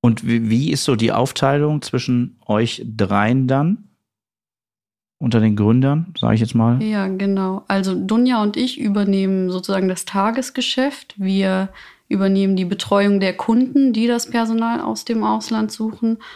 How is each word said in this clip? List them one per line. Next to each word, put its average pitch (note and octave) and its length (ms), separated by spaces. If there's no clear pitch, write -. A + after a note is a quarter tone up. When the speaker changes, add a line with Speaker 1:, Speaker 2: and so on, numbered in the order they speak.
Speaker 1:
Und A2+ 260
wie, A#2 220
wie B2 240
ist C#3 120
so B2+ 120
die A2 160
Aufteilung C#3+ 680
zwischen B2 640
euch A2 400
dreien G#2+ 640
dann? D3+ 420
Unter A#2 220
den G#2+ 160
Gründern, C3+ 640
sag A#2 140
ich G#2+ 80
jetzt A2+ 140
mal. A#2+ 280
Speaker 2:
Ja, G#3+ 260
genau. F#3+ 600
Also F#3+ 260
Dunja A3 480
und G#3 140
ich B3+ 240
übernehmen F#3+ 680
sozusagen F#3+ 380
das F#3 180
Tagesgeschäft. B3+ 1120
Wir F#3+ 500
übernehmen G3 460
die F#3 100
Betreuung G3+ 540
der F#3+ 140
Kunden, B3+ 600
die A3+ 120
das A#3 220
Personal A3+ 520
aus - 260
dem A3+ 180
Ausland A3 480
suchen A3+ 460